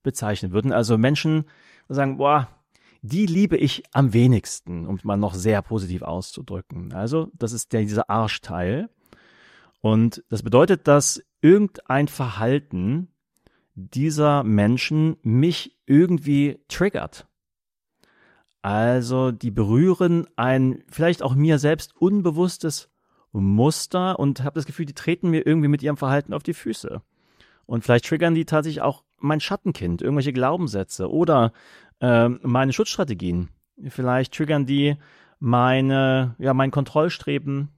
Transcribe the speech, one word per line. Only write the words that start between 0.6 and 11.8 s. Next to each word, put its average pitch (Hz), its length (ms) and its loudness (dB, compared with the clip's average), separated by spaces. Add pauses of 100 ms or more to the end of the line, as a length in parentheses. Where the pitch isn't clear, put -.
Also 113 240 2
Menschen, 151 480 2 (420)
die 135 60 -10
sagen, 135 240 -2
"Boah, 139 320 0 (520)
die 170 240 -2
liebe 175 300 2
ich - 280 -2 (100)
am 131 200 2
wenigsten", 104 720 0
um 98 100 -6
es 90 100 -10
mal 104 100 -2
noch 101 180 -2
sehr 98 280 0
positiv 92 400 -6
auszudrücken. 90 920 -12
Also, 123 400 -4
das 117 200 -8
ist - 180 -10
der, 113 100 0
dieser 104 280 -2
Arschteil. 104 800 -4 (920)
Und 110 480 2
das 107 140 -6
bedeutet, 139 440 4
dass 143 360 4 (180)
irgendein 156 680 4